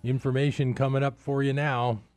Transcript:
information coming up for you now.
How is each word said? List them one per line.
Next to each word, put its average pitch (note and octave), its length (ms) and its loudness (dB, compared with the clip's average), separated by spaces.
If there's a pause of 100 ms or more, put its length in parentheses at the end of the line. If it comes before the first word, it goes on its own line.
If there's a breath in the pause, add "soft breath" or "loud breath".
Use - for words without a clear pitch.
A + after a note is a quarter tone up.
information C3 680 0
coming C3+ 280 0
up C#3 160 -2
for C#3 240 -2
you C#3 100 0
now. B2 500 0 (140)